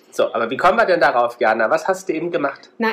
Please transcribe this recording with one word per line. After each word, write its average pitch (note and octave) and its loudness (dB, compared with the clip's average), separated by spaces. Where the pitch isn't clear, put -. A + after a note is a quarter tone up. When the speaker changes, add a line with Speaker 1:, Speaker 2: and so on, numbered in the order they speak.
Speaker 1:
So, - -2
aber A2+ -4
wie C3+ -6
kommen F3+ 2
wir A3+ 4
denn F3 2
darauf, B2 2
Jana? A2+ 2
Was D#3 0
hast F#3 -4
du - -2
eben D#3+ -4
gemacht? C#3 -6
Speaker 2:
Na, A3+ -2